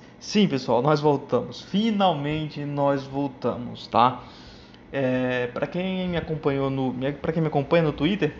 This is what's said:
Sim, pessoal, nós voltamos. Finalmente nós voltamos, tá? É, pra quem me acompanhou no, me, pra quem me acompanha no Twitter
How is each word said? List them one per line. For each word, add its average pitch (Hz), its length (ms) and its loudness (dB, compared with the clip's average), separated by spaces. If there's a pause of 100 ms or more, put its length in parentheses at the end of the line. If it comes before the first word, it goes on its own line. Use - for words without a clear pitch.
(200)
Sim, 208 260 2
pessoal, 131 360 2
nós 147 180 4
voltamos. 139 640 0
Finalmente 156 1040 0
nós 139 400 0
voltamos, 127 840 -6
tá? 123 360 4 (680)
É, 127 600 0
pra - 120 -6
quem 185 440 -4
me 170 80 -2
acompanhou 143 520 -2
no, 135 220 0
me, 131 220 -2
pra 165 180 -4
quem 165 100 0
me 156 60 2
acompanha 151 340 2
no 151 120 2
Twitter 151 460 0